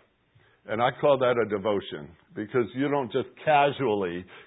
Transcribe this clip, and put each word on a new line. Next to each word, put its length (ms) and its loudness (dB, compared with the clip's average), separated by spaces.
And 180 -4
I 80 2
call 260 2
that 200 2
a 80 2
devotion, 680 -4
because 300 -2
you 140 -2
don't 220 -2
just 180 -2
casually 800 2